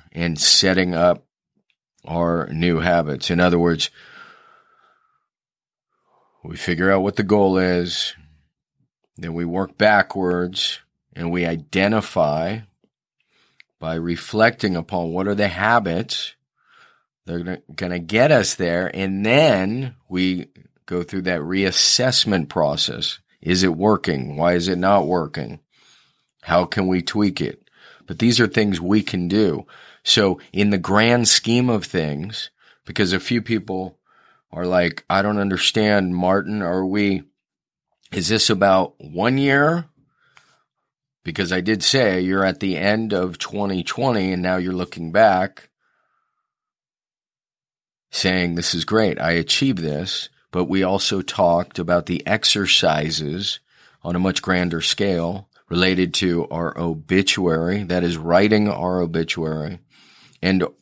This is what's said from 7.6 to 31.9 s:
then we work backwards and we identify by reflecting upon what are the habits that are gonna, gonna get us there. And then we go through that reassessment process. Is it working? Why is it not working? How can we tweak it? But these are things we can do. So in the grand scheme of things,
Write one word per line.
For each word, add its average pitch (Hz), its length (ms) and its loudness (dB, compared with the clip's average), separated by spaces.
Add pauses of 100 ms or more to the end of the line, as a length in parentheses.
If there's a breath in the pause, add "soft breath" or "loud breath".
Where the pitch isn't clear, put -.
then 85 180 -10
we 85 100 -4
work 90 340 -4
backwards 95 1000 2 (360)
and 85 160 -4
we 87 140 0
identify 92 1120 0 (1200 soft breath)
by 80 140 -6
reflecting 95 840 0
upon 82 360 -4
what 92 140 -2
are 101 80 0
the 101 140 0
habits 98 840 -2 (920 soft breath)
that 85 100 -8
are 87 40 -4
gonna, 90 240 -8 (120)
gonna 87 240 -6
get 107 320 2
us 117 240 2
there. 87 400 -2
And 98 320 -2
then 123 680 2 (120)
we 92 400 -2 (380)
go 90 160 -4
through 92 200 -6
that 90 180 -2
reassessment 95 1080 0
process. 71 680 -2 (220)
Is 90 220 0
it 90 120 4
working? 80 600 0
Why 85 160 2
is 90 160 0
it 90 100 -2
not 95 280 2
working? 80 540 -4 (840 soft breath)
How 87 240 2
can 95 200 -2
we 92 160 0
tweak 101 380 -2
it? - 220 -6 (440 soft breath)
But 82 120 -12
these 117 200 4
are 117 80 6
things 101 340 0
we 98 220 2
can 87 260 -4
do. 92 380 2 (360 loud breath)
So 98 380 2 (120 loud breath)
in 104 160 2
the 101 100 2
grand 110 480 2
scheme 123 440 2
of 104 160 -2
things, 80 640 -6 (340 soft breath)